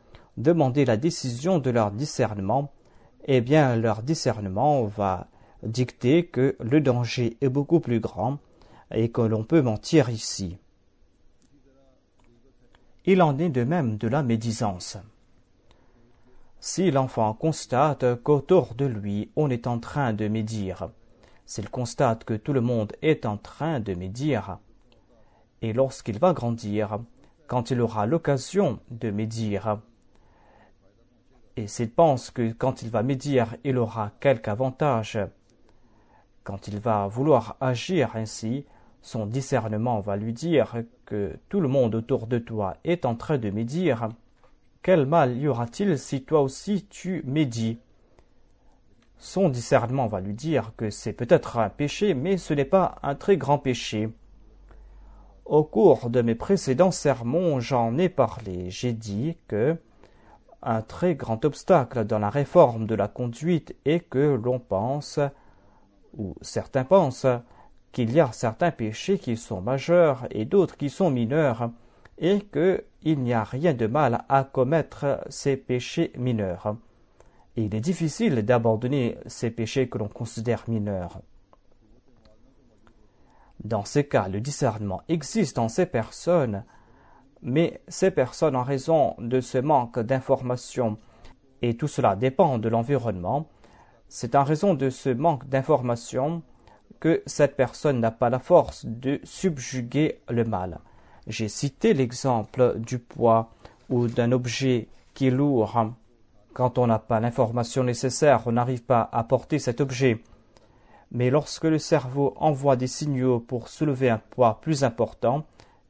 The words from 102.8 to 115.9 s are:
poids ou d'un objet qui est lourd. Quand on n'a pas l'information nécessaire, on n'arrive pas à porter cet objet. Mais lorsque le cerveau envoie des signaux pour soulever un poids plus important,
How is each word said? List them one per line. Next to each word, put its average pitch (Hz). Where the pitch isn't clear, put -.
poids 113
ou 120
d'un 117
objet 123
qui 135
est 131
lourd. 117
Quand 123
on 123
n'a 113
pas 117
l'information 117
nécessaire, 123
on 120
n'arrive 120
pas 117
à 117
porter 131
cet 123
objet. 131
Mais 123
lorsque 151
le 160
cerveau 139
envoie 139
des 127
signaux 127
pour 117
soulever 135
un 110
poids 117
plus 147
important, 120